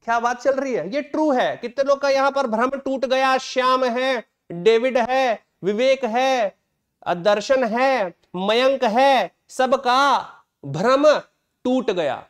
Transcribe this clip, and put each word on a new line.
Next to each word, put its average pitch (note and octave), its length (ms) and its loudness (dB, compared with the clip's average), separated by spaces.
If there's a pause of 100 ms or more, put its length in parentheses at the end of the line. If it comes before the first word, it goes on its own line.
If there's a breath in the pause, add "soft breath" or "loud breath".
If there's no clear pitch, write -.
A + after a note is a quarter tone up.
क्या A#3 140 0
बात A#3+ 220 -2
चल C4+ 180 0
रही C4 140 -4
है, F3 200 -4
ये C#4+ 100 -2
ट्रू D#4 280 0
है। F3+ 240 0
कितने A#3+ 280 -4
लोग C#4 160 0
का C#4 100 0
यहाँ C4+ 220 2
पर C#4 160 -2
भ्रम B3 300 -2
टूट C4+ 280 -4
गया? C4 340 2
श्याम C4 460 0
है, B3+ 360 -2 (300)
डेविड A3+ 480 2
है, B3 460 -2 (160)
विवेक B3+ 440 0
है, A#3+ 500 -2 (500)
दर्शन G#3 600 0
है, A#3 480 0 (240)
मयंक B3 480 2
है, A#3+ 440 2 (200)
सबका B3+ 680 2 (460)
भ्रम G#3+ 400 0 (600)
टूट B3+ 260 0
गया। D3 400 -2